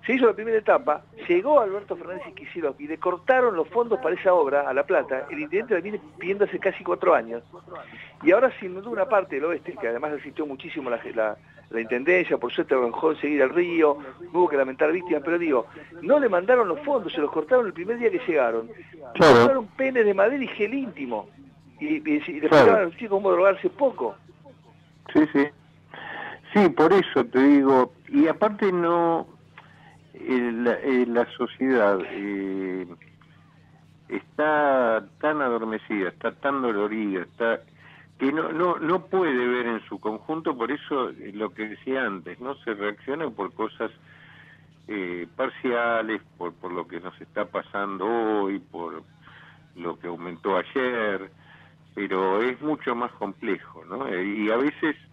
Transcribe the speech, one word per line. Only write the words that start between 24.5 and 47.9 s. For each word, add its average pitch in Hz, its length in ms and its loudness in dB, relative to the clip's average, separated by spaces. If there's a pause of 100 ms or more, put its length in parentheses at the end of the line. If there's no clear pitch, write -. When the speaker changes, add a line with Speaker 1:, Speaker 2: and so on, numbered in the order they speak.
Speaker 2:
Sí, 151 200 4
sí. 143 140 2 (1040)
Sí, 202 160 6
por 156 240 6
eso 156 320 4
te 127 140 0
digo, 135 540 6 (140)
y 143 200 4
aparte 208 440 2
no, 170 560 0 (880)
eh, 120 360 -2
la, 117 300 0
eh, 127 260 2
la 117 200 0 (100)
sociedad, 117 640 2 (100)
eh, 95 800 -6 (1200)
está 131 920 0 (160)
tan 151 220 -2
adormecida, 110 680 -2
está 110 220 -6
tan 139 300 -4
dolorida, 104 600 -2
está, 117 400 -4 (560)
que 135 140 0
no, 160 200 -2
no, 165 280 0
no 170 260 -2
puede 151 420 0
ver 123 200 -2
en 113 140 -4
su 98 180 -14
conjunto, 151 580 -6
por 117 140 -4
eso, 139 380 -4
eh, - 240 -16
lo 104 200 -6
que 107 160 -10
decía 127 360 -6
antes, 87 340 -10
¿no? 131 160 -10
Se 117 180 -8
reacciona 104 560 -6
por 101 240 -8
cosas, 110 380 -6 (960)
eh, 87 480 -8
parciales, 117 840 -2 (160)
por, 85 160 -8
por 90 180 -12
lo 87 160 -8
que 85 120 -12
nos 87 220 -16
está 104 240 -8
pasando 98 600 -6